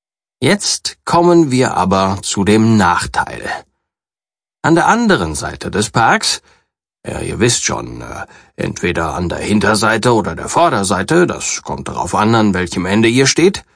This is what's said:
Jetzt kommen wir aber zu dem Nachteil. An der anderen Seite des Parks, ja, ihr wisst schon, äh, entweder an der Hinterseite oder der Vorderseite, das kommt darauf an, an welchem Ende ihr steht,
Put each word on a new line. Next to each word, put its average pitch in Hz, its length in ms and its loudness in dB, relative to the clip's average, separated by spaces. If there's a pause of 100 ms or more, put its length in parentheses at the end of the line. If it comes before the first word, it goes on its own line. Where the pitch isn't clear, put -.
(400)
Jetzt - 640 -2
kommen 170 480 4
wir 127 240 0
aber 95 460 0
zu - 200 -4
dem 110 340 4
Nachteil. - 720 -2 (1120)
An 147 120 2
der 160 140 2
anderen 175 480 0
Seite - 340 -10
des 104 200 -2
Parks, 135 520 0 (640)
ja, - 160 -8
ihr 82 200 -8
wisst 117 240 2
schon, - 360 -6
äh, - 260 -14 (280)
entweder 85 600 -4
an 85 140 -4
der 78 100 -6
Hinterseite 107 760 0
oder 104 220 0
der - 120 -10
Vorderseite, 127 800 0
das - 360 -6
kommt - 260 -10
darauf - 260 -6
an, 107 220 2
an 107 180 2
welchem 90 320 -4
Ende 110 220 2
ihr 127 180 2
steht, 170 380 2 (120)